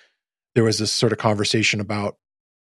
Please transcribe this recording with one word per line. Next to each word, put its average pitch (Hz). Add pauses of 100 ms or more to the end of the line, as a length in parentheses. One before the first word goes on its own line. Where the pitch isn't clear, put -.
(540)
there 120
was 107
this 107
sort 113
of 107
conversation 107
about, 104 (420)